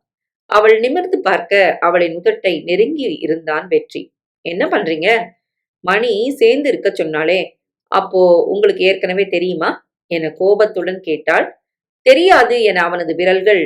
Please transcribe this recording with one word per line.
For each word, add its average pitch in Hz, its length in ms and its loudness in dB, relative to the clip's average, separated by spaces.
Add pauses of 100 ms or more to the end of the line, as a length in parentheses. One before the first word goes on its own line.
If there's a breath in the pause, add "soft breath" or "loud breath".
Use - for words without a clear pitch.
(500)
அவள் 220 300 4
நிமிர்ந்து 359 400 -2
பார்க்க, 190 440 0 (160)
அவளின் 170 380 0
உதட்டை 190 360 -2 (100)
நெருங்கி 233 440 -2 (100)
இருந்தான் 160 500 -6
வெற்றி. 156 340 -4 (420)
"என்ன 175 220 -4
பண்றீங்க?" 165 420 -2 (760)
"மணி 208 260 0 (200)
சேர்ந்து 269 380 2
இருக்க 190 220 -2
சொன்னாளே, 160 480 -2 (540)
அப்போ 190 280 0 (260)
உங்களுக்கு 190 380 0
ஏற்கனவே 190 440 0
தெரியுமா?" 175 420 -2 (400)
என 160 220 -4
கோபத்துடன் 190 680 0
கேட்டாள். 165 460 -2 (600)
"தெரியாது" 277 560 4
என 196 200 2
அவனது 170 320 -4
விரல்கள் 190 520 2